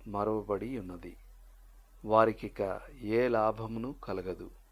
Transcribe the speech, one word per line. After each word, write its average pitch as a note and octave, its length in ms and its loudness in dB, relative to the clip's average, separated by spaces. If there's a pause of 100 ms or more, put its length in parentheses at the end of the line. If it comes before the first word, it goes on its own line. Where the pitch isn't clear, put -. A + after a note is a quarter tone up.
మరువబడి G#2 720 -2
ఉన్నది. F2 400 -10 (880)
వారికిక G#2+ 760 4 (200)
ఏ A2+ 260 2
లాభమును A2+ 680 0
కలగదు. F#2 580 -8 (200)